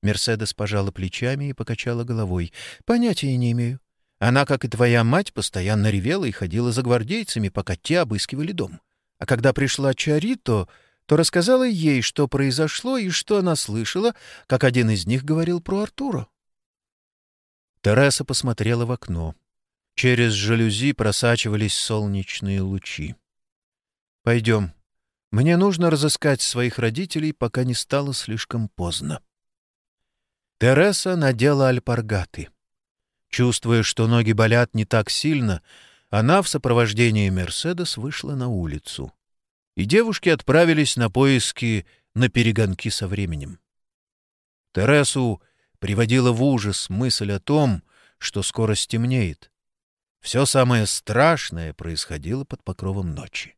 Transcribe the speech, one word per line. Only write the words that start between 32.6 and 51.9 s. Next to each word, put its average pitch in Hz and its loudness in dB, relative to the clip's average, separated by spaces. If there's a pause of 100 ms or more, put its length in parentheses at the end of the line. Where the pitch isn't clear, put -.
Чувствуя, 117 2
что - 0
ноги 117 4
болят 113 2
не 110 0
так 110 0
сильно, 131 -2 (480)
она 127 4
в 180 -2
сопровождении 117 2
«Мерседес» 156 -4
вышла 143 -8
на 127 -4
улицу. 78 -6 (600)
И 92 -2
девушки 202 2
отправились 156 4
на 117 2
поиски 120 0 (300)
наперегонки 113 0
со 104 -6
временем. 85 -6 (1120)
Тересу 127 2 (380)
приводила 117 2
в 117 2
ужас 113 0
мысль 107 -2
о 98 -2
том, 139 2 (340)
что - -6
скоро 107 -2
стемнеет. 117 -2 (680)
Всё 135 0
самое 123 2
страшное 107 0
происходило 80 -8